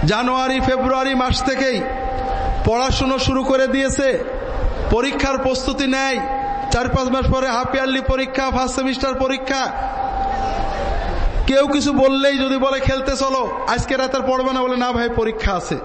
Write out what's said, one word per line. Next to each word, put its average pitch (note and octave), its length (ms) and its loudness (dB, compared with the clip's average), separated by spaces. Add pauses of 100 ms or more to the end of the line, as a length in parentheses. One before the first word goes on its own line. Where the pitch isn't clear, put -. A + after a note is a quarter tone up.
জানুয়ারি B3+ 540 2
ফেব্রুয়ারি C4 560 2
মাস B3+ 280 0
থেকেই C4 380 0 (840)
পড়াশোনা C4 520 2
শুরু C4 260 0
করে C4 240 2
দিয়েছে, C4 560 2 (680)
পরীক্ষার C4+ 460 0
প্রস্তুতি C4 500 0
নেয়, C4+ 320 0 (520)
চার B3 180 0
পাঁচ C4 180 0
মাস B3+ 240 0
পরে C4 160 2
হাফ B3 280 -2
ইয়ারলি C4 260 0
পরীক্ষা, C4 500 -2
ফার্স্ট B3+ 240 -2
সেমিস্টার C4 380 -2
পরীক্ষা। C4 580 -2 (1800)
কেউ C4+ 200 4
কিছু C#4+ 260 2
বললেই C4+ 440 4
যদি C4+ 200 2
বলে, C4+ 220 2
"খেলতে C4+ 360 0
চলো, C4 340 0 (180)
আজকে A#3+ 300 0
রাত C4 180 0
আর B3+ 120 0
পড়বে C4 260 0
না", C4 80 0
বলে, B3+ 140 0
"না B3 160 0
ভাই, A#3 240 0
পরীক্ষা A3 380 0
আছে।" E3+ 320 -4